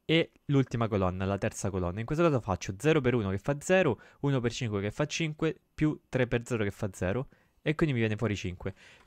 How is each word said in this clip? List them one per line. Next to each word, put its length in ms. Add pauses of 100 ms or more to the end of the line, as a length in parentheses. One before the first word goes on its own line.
e 280 (140)
l'ultima 420
colonna, 380
la 120
terza 320
colonna. 300
In 60
questo 180
caso 160
faccio 380
zero 240
per 120
uno 160
che 100
fa 200
zero, 400 (220)
uno 180
per 120
cinque 300
che 100
fa 140
cinque, 540 (160)
più 320
tre 200
per 180
zero 180
che 80
fa 200
zero, 360 (400)
e 60
quindi 220
mi 60
viene 140
fuori 200
cinque. 400 (320)